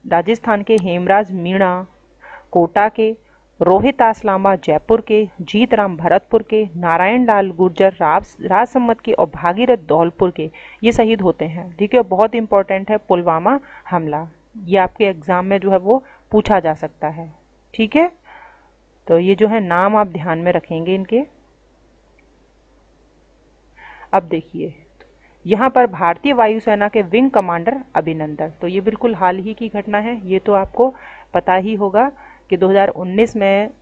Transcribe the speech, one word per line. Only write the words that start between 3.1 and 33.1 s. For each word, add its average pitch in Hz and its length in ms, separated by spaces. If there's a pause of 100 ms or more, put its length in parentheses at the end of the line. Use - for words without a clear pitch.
रोहितास 220 640
लांबा 196 300
जयपुर 196 460
के, 214 280 (120)
जीत 220 320
राम 196 240
भरतपुर 180 460
के, 214 320
नारायण 180 500
लाल 202 260
गुर्जर 185 420
राज-, 175 480
राजसमंद 233 600
के 226 120
और - 120
भागीरथ 180 600
धौलपुर 170 440
के, 160 180 (340)
ये 233 80
शहीद 220 300
होते 170 240
हैं। 170 300
ठीक 202 180
है, 240 80
बहुत 202 340
important 196 560
है 214 60
पुलवामा 175 600 (300)
हमला, 160 380 (300)
ये 190 200
आपके 185 280
exam 180 400
में 196 140
जो 190 120
है 190 60
वो 214 260 (280)
पूछा 214 280
जा 165 140
सकता 156 340
है। 160 260 (400)
ठीक 220 220
है, 339 300 (840)
तो 165 120
ये 185 160
जो 208 120
है 220 120
नाम 185 360
आप 208 120
ध्यान 165 320
में 175 120
रखेंगे 170 440
इनके। 202 260 (3000)
अब 190 100
देखिए 160 520 (720)
यहाँ 220 220
पर 254 180
भारतीय 180 460
वायुसेना 214 540
के 214 140
विंग 233 300
कमांडर 180 460 (180)
अभिनंदन, 156 560 (100)
तो 175 60
ये 185 140
बिल्कुल 220 340
हाल 185 220
ही 208 160
की 226 160
घटना 208 280
है। 214 320
ये 190 100
तो 202 140
आपको 233 400 (400)
पता 180 220
ही 202 200
होगा 208 360 (380)
कि 185 80
दो 185 120
हज़ार 196 180
उन्नीस 190 480